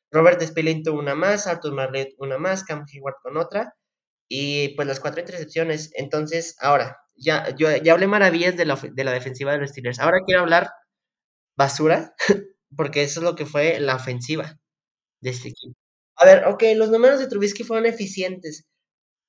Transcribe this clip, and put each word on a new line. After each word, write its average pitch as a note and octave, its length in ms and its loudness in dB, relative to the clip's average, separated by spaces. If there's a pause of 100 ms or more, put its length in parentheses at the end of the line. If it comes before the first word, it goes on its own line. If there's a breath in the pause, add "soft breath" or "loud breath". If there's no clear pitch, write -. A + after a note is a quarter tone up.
(120)
Robert E3+ 300 4
Spillane D#3+ 420 -2
tuvo D3+ 160 -2
una C#3+ 160 -4
más, G3+ 320 -2
Arthur D#3+ 260 -6
Marlette C3+ 460 -6
una C3+ 180 -6
más, F#3+ 260 -4
Cam D3 300 -10
Hayward C3+ 300 -12
con C3+ 140 -8
otra, F#3+ 360 -6 (580)
y, C#3+ 440 -4
pues, C#3+ 120 -4
las - 120 -6
cuatro D3+ 220 -8
intercepciones. D#3+ 720 -6
Entonces, D#3 640 -4
ahora, C3 400 0 (160)
ya, C#3+ 400 -2
yo, D#3 220 2
ya D#3+ 160 6
hablé F#3 120 4
maravillas F3+ 520 2
de E3+ 80 0
la C#3+ 100 0
ofe-, B2+ 180 -12
de C3 100 -6
la C3 80 0
defensiva C3 420 -4
de D3 40 -2
los C#3+ 140 -6
Steelers. B2 280 -8
Ahora E3+ 240 4
quiero F#3 180 2
hablar E3+ 280 4 (880)
basura, D#3 600 2
<laughs> - 380 -2 (200)
porque D3 280 -2
eso D3 180 -6
es - 20 -6
lo F3 120 0
que D3+ 120 -8
fue D3+ 320 0
la C3+ 160 0
ofensiva B2+ 640 -8 (640)
de B2 80 -8
este A#2+ 200 -12
equipo. - 260 -20 (420)
A F3 80 8
ver, F#3+ 200 10
ok, G3+ 180 0 (120)
los A3 160 2
números B3+ 280 6
de C4 80 -4
Trubisky G3+ 360 -4
fueron A3+ 220 -2
eficientes, F#3 800 -6 (600)